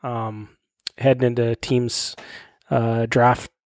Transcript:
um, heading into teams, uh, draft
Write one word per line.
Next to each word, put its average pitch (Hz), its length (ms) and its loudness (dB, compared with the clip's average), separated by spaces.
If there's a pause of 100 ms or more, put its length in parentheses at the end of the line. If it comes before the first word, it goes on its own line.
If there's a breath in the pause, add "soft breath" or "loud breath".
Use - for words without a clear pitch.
um, 110 480 -8 (480)
heading 127 280 4
into 117 300 0
teams, - 600 -2 (540 loud breath)
uh, 117 360 0
draft 120 440 2 (180)